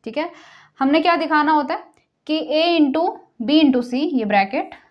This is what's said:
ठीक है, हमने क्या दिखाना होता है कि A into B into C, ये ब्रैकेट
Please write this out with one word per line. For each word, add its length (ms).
ठीक 140
है, 120
हमने 220
क्या 160
दिखाना 360
होता 220
है 100
कि 120
A 100
into 260
B 200
into 200
C, 120
ये 300
ब्रैकेट 500